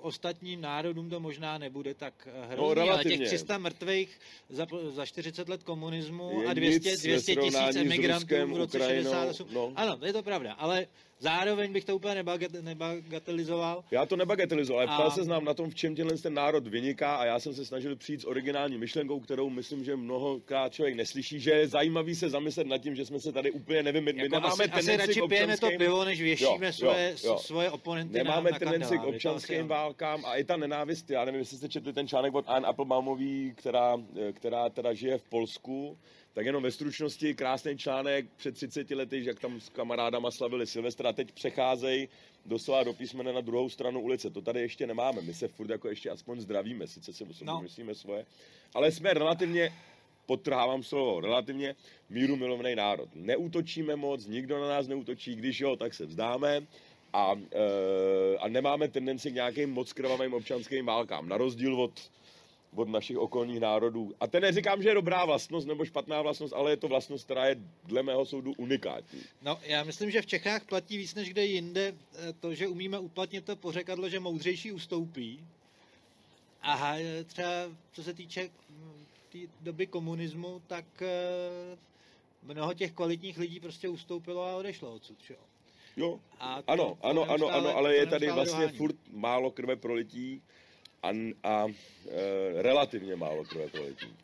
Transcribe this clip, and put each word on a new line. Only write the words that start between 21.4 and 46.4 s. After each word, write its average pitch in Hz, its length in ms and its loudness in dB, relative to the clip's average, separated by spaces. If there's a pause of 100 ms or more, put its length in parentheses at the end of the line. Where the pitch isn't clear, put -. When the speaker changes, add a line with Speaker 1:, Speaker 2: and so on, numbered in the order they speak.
Speaker 2:
je 151 160 8
zajímavý 160 480 2
se 165 140 0
zamyslet 147 380 0
nad 131 100 0
tím, 135 180 -4
že 135 100 -4
jsme 139 140 -6
se 151 120 -4
tady 135 200 0
úplně 151 320 0
nevymydli. 147 380 2
My 143 40 2
Speaker 1:
Jako 139 100 2
Speaker 2:
nemáme 180 280 4
Speaker 1:
asi, 175 80 2
asi 170 140 2
Speaker 2:
tendenci 202 220 4
Speaker 1:
radši 208 140 4
Speaker 2:
k 165 80 2
Speaker 1:
pijeme 208 280 4
to 233 100 2
Speaker 2:
občanským 175 120 2
Speaker 1:
pivo, 180 260 6
než 180 160 0
věšíme 160 460 4
Speaker 2:
Jo, 165 60 0
Speaker 1:
svoje, 175 500 4
Speaker 2:
jo, 113 80 4
jo. 107 60 4
Speaker 1:
svoje 170 320 0
oponenty 165 480 -4
na, 127 60 4
Speaker 2:
Nemáme 170 280 4
Speaker 1:
na 147 80 -4
Speaker 2:
tendenci 160 300 2
Speaker 1:
kandela, 160 140 2
Speaker 2:
k - 20 -4
Speaker 1:
my - 0 -
to 135 40 2
asi 113 60 -2
Speaker 2:
občanským 156 440 -2
Speaker 1:
jo. 160 80 -2
Speaker 2:
válkám 151 580 -2
a 123 120 -2
i 143 60 2
ta 175 140 2
nenávist, 147 520 -2
já 127 160 2
nevím, 135 140 -2
jestli 127 180 -6
jste 139 120 -8
četli 135 240 -6
ten 139 140 -2
článek 135 280 2
od 139 120 2
Anne 131 200 2
Applebaumové, 135 880 0
která, 120 420 4 (360)
která 117 360 0
teda 120 240 0
žije 127 240 0
v - 60 -10
Polsku, 135 760 -4 (360)
tak 107 120 -2
jenom 139 180 2
ve 123 80 2
stručnosti, 147 600 -2
krásný 135 440 -2
článek 139 480 0 (120)
před 127 180 -6
třiceti 139 400 -6
lety, 135 280 -4
že 123 60 -2
jak 113 100 -6
tam 123 220 -6
s - 80 -20
kamarádama 120 600 0
slavili 123 360 -2
Silvestra 120 420 -2
a 110 40 2
teď 131 180 -4
přecházejí 131 760 0 (380)
doslova 127 380 2
do 120 100 0
písmene 127 400 -6
na 123 80 -2
druhou 120 280 0
stranu 123 320 -4
ulice. 117 280 -2
To 101 120 -8
tady 117 200 -2
ještě 120 260 -4
nemáme, 120 340 -2
my 82 120 -8
se - 140 -4
furt 107 220 -10
jako 110 200 -4
ještě 104 200 -6
aspoň 120 300 -10
zdravíme, 101 480 -4